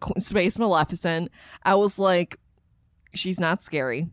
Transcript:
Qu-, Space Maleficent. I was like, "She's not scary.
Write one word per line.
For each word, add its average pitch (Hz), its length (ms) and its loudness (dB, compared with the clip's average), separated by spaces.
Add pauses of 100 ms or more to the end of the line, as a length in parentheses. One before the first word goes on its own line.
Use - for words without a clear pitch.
Qu-, - 180 -4
Space 190 380 0
Maleficent. 170 760 0 (320)
I 196 120 4
was 202 240 2
like, 185 400 2 (760)
"She's 185 260 -4
not 170 220 0
scary. 135 520 -4